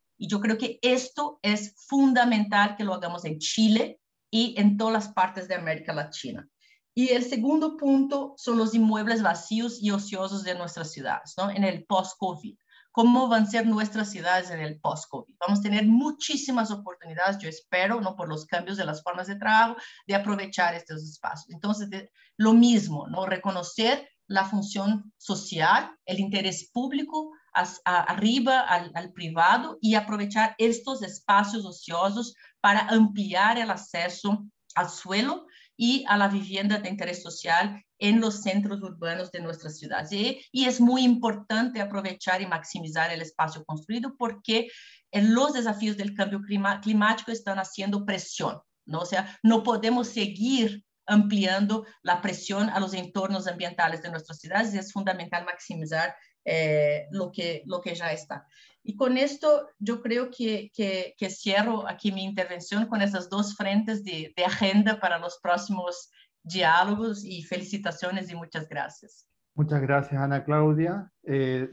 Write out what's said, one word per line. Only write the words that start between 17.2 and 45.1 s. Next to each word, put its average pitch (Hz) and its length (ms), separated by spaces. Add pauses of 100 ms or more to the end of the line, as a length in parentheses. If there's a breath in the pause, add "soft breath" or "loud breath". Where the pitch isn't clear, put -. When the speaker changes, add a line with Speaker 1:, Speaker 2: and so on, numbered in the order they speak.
Speaker 1:
yo 160 120
espero, 190 500
¿no? 190 160
Por 165 140
los 156 160
cambios 180 320
de 170 80
las 151 160
formas 180 240
de 202 100
trabajo, 220 400 (300 loud breath)
de 196 80
aprovechar 196 600
estos 160 280
espacios. 156 480
Entonces, 202 400
de, 190 200 (280 soft breath)
lo 220 160
mismo, 220 540
¿no? 180 180
Reconocer 185 840 (180)
la 196 200
función 202 720
social, 170 760 (120)
el 190 120
interés 196 540
público, 302 580 (220 loud breath)
as-, 185 320
a-, 180 200
arriba 233 560
al, 175 340
al 175 180
privado 175 680
y 220 140
aprovechar 208 600
estos 233 460
espacios 202 640
ociosos 190 680 (280 soft breath)
para 208 260
ampliar 208 720
el 220 120
acceso 180 760 (280)
al 220 140
suelo 247 580 (300 loud breath)
y 254 320
a 202 80
la 202 120
vivienda 196 500
de 190 100
interés 180 340
social 170 600 (160)
en 208 220
los 214 220
centros 202 400
urbanos 170 480
de 170 100
nuestras 160 380
ciudades. 185 340
Y, 233 280 (100)
y 254 140
es 247 160
muy 254 220
importante 233 800
aprovechar 190 600
y 196 60
maximizar 165 640
el 165 100
espacio 156 420
construido 226 520
porque, 226 520 (440 loud breath)